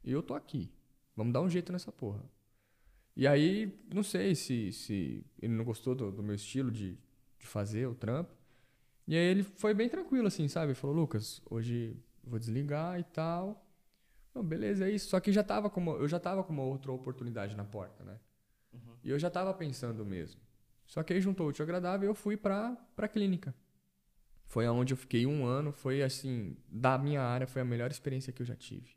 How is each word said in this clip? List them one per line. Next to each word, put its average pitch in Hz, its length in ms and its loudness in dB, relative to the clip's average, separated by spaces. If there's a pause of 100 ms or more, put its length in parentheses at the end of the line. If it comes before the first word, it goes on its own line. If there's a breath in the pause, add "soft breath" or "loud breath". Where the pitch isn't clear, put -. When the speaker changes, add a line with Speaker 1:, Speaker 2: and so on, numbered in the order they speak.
Speaker 1:
"Eu 135 180 0
tô - 120 -6
aqui. 143 380 -6 (440)
Vamos 113 160 0
dar 131 80 2
um 180 100 2
jeito 175 220 0
nessa 180 180 -6
porra." 101 340 -6 (920)
E 127 100 4
aí, 185 520 6 (140)
não 202 100 2
sei 190 320 2
se, 113 380 -2
se 80 520 -4 (160)
ele 113 140 0
não 113 100 0
gostou 120 300 -2
do, 110 180 -4
do 101 100 -6
meu 104 120 -2
estilo 127 360 -2
de, 98 280 -6 (400)
de - 80 -20
fazer 107 400 -2
o 120 80 -4
trampo. 131 400 -2 (760 soft breath)
E 160 80 2
aí 170 80 6
ele 190 180 6
foi 214 300 0
bem 220 160 4
tranquilo, 269 380 2
assim, 156 220 2
sabe? 147 260 2
Falou, 143 220 0
"Lucas, 117 520 0
hoje 117 480 -2 (260)
eu 123 80 -12
vou 117 80 -2
desligar 143 600 -2
e 175 60 -2
tal." 175 600 -4 (680)
Não, 254 80 -4
beleza, 190 440 0
é 196 40 2
isso. 208 180 -2
Só 190 100 4
que 196 140 4
já 208 100 8
tava 208 280 2
com 180 100 -2
uma, 170 120 0
eu 139 140 0
já 165 140 0
tava 185 240 -2
com 160 80 -6
uma 139 120 0
outra 135 280 -4
oportunidade 120 640 -6
na 104 80 -6
porta, 101 400 -10
né? 98 140 -14 (540)
Speaker 2:
Uhum. 117 300 -20
Speaker 1:
E - 80 -6
eu 139 80 0
já 170 120 0
tava 185 240 -2
pensando 123 500 -6
mesmo. 92 360 -6 (440)
Só - 180 -6
que 165 100 -2
aí 185 80 4
juntou 185 260 2
o - 20 2
útil 143 140 -2
ao 151 40 0
agradável 180 400 0
e 208 40 4
eu 214 40 2
fui 208 220 -2
pra, 214 400 0 (180)
pra 208 140 -2
clínica. 190 460 2 (880)
Foi 117 220 2
aonde 123 260 2
eu 127 40 2
fiquei 120 300 2
um 143 180 2
ano, 143 280 0
foi 139 280 0
assim, 131 560 -2 (120)
da 127 280 2
minha 143 240 2
área, 127 280 0
foi 131 120 -4
a 127 40 0
melhor 120 260 0
experiência 131 420 -6
que - 80 -12
eu 120 60 -4
já 117 80 -6
tive. - 420 -14